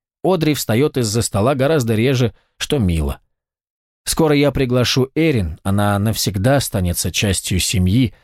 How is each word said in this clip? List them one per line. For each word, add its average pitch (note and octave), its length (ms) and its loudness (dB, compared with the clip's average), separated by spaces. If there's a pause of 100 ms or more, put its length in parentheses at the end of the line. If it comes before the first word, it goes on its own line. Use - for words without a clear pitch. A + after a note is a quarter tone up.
(240)
Одри D#3+ 300 2
встаёт C3 440 -2
из-за A2+ 240 0
стола A2 320 0
гораздо C3 400 0
реже, A#2+ 400 0 (240)
что - 220 -4
мило. E2 400 0 (880)
Скоро D#3 280 2
я C#3+ 180 2
приглашу B2+ 640 0
Эрин, A#2+ 480 0
она G2+ 360 0
навсегда G#2 560 0
останется F2+ 560 -2
частью G2 480 -2
семьи, F#2+ 540 0 (100)